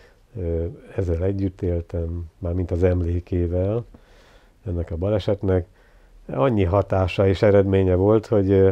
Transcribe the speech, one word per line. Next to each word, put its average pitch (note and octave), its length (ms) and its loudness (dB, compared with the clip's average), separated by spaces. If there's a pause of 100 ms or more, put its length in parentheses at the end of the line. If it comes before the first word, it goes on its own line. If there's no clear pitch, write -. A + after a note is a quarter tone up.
(360)
ö, E2+ 280 -4 (320)
ezzel F2 280 -2
együtt G2 380 -4
éltem, E2+ 760 -6
mármint F2 320 -4
az F2 120 -2
emlékével F2+ 1000 -2 (800)
ennek F2 260 -6
a E2+ 60 -8
balesetnek. F#2+ 720 -2 (600)
Annyi B2+ 380 0
hatása F#2+ 640 0
és G2 160 2
eredménye G2 520 4
volt, G#2 320 2
hogy, G2 240 2
ö, F#2+ 220 6